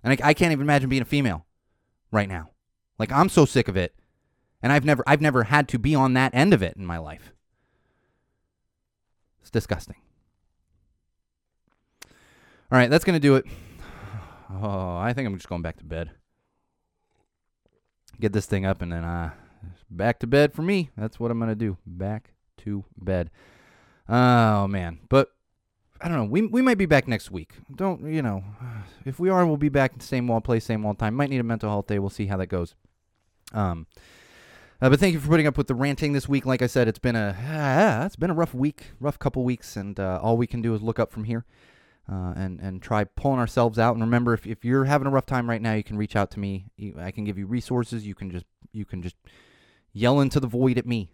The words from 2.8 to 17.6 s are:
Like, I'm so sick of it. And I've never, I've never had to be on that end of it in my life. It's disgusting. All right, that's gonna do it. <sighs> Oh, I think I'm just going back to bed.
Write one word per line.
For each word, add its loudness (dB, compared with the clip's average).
Like, -4
I'm 4
so 8
sick 2
of -4
it. -2
And 2
I've 4
never, 4
I've 4
never 4
had 2
to -2
be 2
on 4
that 2
end 6
of 6
it -4
in -12
my -6
life. -16
It's -20
disgusting. -4
All -4
right, 6
that's 6
gonna 2
do 6
it. 0
<sighs> -12
Oh, -6
I -4
think -4
I'm -6
just -16
going -6
back -8
to -20
bed. -10